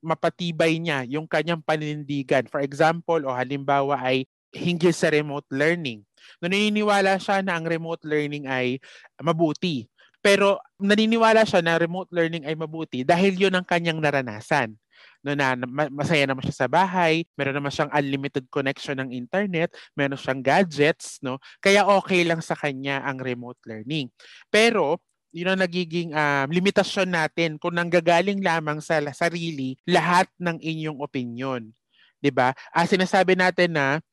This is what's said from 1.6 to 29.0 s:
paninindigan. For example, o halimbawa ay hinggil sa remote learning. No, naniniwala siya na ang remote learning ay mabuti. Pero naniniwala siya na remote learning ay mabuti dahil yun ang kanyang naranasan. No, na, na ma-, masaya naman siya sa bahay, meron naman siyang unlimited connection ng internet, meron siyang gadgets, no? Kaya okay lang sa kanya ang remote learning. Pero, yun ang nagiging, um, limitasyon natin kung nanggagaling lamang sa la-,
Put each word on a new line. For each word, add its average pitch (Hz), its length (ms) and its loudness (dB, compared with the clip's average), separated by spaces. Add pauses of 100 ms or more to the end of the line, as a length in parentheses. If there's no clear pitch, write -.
paninindigan. 147 800 -2
For 143 160 -6
example, 156 640 0
o 131 80 -2
halimbawa 139 680 -2
ay 131 300 0 (260)
hinggil 175 400 2
sa 165 160 2
remote 147 400 -2
learning. 139 540 -2 (340)
No, 170 80 -6
naniniwala 202 720 2
siya 196 240 0
na 180 160 -2
ang 160 80 -6
remote 165 400 -6
learning 147 400 -2
ay 127 320 -2 (400)
mabuti. 160 720 -2 (360)
Pero 196 320 4 (240)
naniniwala 220 640 4
siya 190 160 2
na 165 160 2
remote 170 320 -2
learning 165 400 -2
ay 156 80 -4
mabuti 156 480 -8
dahil 180 320 4
yun 190 160 2
ang 180 80 2
kanyang 170 400 -2
naranasan. 131 720 -2 (480)
No, 143 160 -4
na, 135 160 2
na 123 160 -4
ma-, 139 240 -2
masaya 147 320 0
naman 135 200 -4
siya - 200 -2
sa 123 40 -2
bahay, 170 560 0 (120)
meron 139 200 -2
naman 143 120 -4
siyang 147 240 -4
unlimited 139 560 -2
connection 139 520 -4
ng 131 120 -6
internet, 175 560 -2 (240)
meron 139 240 -2
siyang 135 240 -4
gadgets, 147 800 0
no? 131 160 -8 (240)
Kaya 196 240 4
okay 185 400 4
lang 165 160 0
sa - 160 -4
kanya 139 480 -4
ang 131 160 -6
remote 123 360 -8 (120)
learning. 120 400 -6 (400)
Pero, 208 480 4 (320)
yun 175 240 -2
ang 190 80 0
nagiging, 170 540 -2
um, 143 340 2
limitasyon 185 600 0
natin 160 520 -2
kung 170 160 -4
nanggagaling 175 640 2
lamang 160 400 -2
sa 160 160 0
la-, 147 160 -2